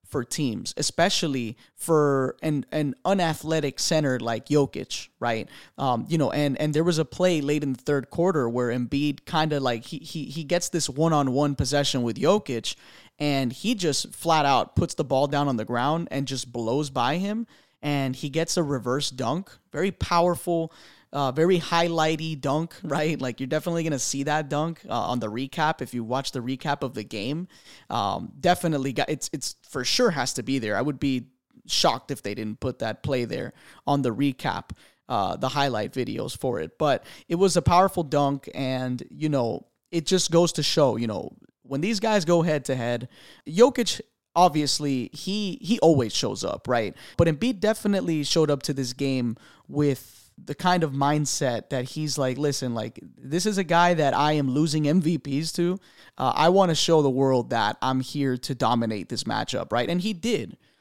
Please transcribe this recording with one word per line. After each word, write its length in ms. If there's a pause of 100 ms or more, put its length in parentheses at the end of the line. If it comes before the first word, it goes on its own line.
for 160
teams, 540
especially 800 (180)
for 680
an, 300
an 240 (100)
unathletic 760
center 400
like 260
Jokic, 640 (100)
right? 300 (300)
Um, 300
you 80
know, 140
and, 300
and 120
there 120
was 140
a 60
play 360
late 240
in 80
the 100
third 260
quarter 400
where 200
Embiid 560
kinda, 340
like, 260
he, 140
he, 280
he 180
gets 240
this 200
one-on-one 680
possession 460
with 160
Jokic, 580 (420)
and 340
he 220
just 400
flat 320
out 300
puts 180
the 100
ball 220
down 220
on 80
the 80
ground 480
and 160
just 240
blows 360
by 280
him, 320 (340)
and 320
he 160
gets 260
a 60
reverse 480
dunk, 400 (220)
very 180
powerful, 840 (400)
uh, 180
very 280
highlighty 800
dunk, 420
<laughs> 20
right? 360
Like, 220
you're 60
definitely 380
gonna 140
see 260
that 260
dunk, 380
uh, 40
on 260
the 120
recap. 500
If 140
you 100
watch 280
the 80
recap 420
of 100
the 120
game, 440 (400)
um, 500
definitely 540
got, 160
it's, 240
it's 300
for 220
sure 260
has 240
to 80
be 160
there. 180
I 60
would 160
be 300 (380)
shocked 440
if 120
they 120
didn't 260
put 200
that 220
play 220
there 300 (320)
on 160
the 120
recap, 560 (380)
uh, 280
the 120
highlight 440
videos 440
for 240
it. 160
But 280 (240)
it 80
was 200
a 60
powerful 400
dunk, 520
and, 540
you 220
know, 360 (240)
it 140
just 260
goes 220
to 100
show, 340
you 100
know, 260 (300)
when 180
these 200
guys 240
go 180
head 240
to 80
head, 340 (400)
Jokic, 520 (340)
obviously, 800
he, 500
he 160
always 360
shows 300
up, 240
right? 260 (220)
But 100
Embiid 340
definitely 640
showed 280
up 140
to 100
this 180
game 440 (300)
with 720
the 160
kind 300
of 80
mindset 760
that 160
he's 320
like, 180
"Listen, 380
like, 260 (160)
this 300
is 100
a 80
guy 300
that 200
I 180
am 180
losing 360
M 140
V 160
Ps 360
to. 280 (380)
Uh, 160
I 160
wanna 240
show 260
the 80
world 420
that 300
I'm 200
here 360
to 180
dominate 540
this 160
matchup," 480
right? 160
And 100
he 140
did. 460 (220)